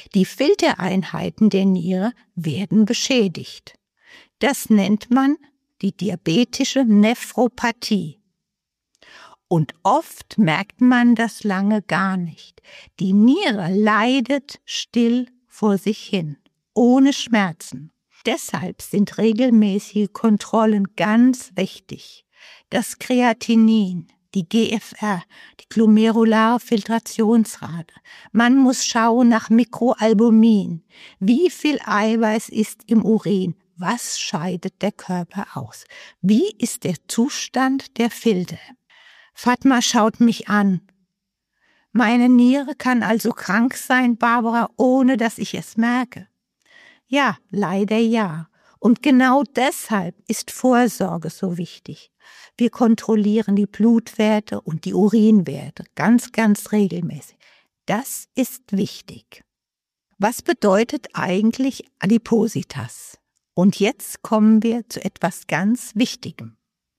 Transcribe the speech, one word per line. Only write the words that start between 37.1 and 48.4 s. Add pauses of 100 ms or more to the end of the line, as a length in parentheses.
der
Filter? (800)
Fatma
schaut
mich
an. (1120)
"Meine
Niere
kann
also
krank
sein,
Barbara,
ohne
dass
ich
es
merke?" (760)
Ja, (120)
leider
ja. (320)